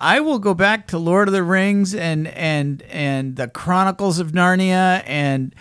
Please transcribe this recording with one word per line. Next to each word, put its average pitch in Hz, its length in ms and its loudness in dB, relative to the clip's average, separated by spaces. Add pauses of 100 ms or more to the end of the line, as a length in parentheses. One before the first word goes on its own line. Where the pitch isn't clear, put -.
I 180 200 4
will 302 200 0
go 196 140 0
back 202 340 0
to 175 100 -4
Lord 180 300 2
of 190 60 0
the 190 100 2
Rings 190 500 2
and, 160 340 -2
and, 147 540 -4
and 135 540 -4
the 131 120 -4
Chronicles 185 680 0
of 165 140 -4
Narnia 185 720 2
and 135 540 -2